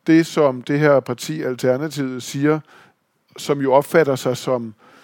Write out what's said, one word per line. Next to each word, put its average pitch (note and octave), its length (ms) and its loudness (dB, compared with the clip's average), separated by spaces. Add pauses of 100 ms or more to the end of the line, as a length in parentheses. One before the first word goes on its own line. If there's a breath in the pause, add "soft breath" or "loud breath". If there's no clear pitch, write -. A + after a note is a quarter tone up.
det, D#3+ 200 6
som C3 360 0
det C#3+ 160 -2
her D3 220 4
parti, D3 420 -8
Alternativet, B2+ 800 -4
siger, D3 380 0 (760 soft breath)
som C#3+ 240 -4
jo C3+ 120 0
opfatter C#3 440 2
sig B2+ 200 -4
som A#2+ 380 -6 (300 soft breath)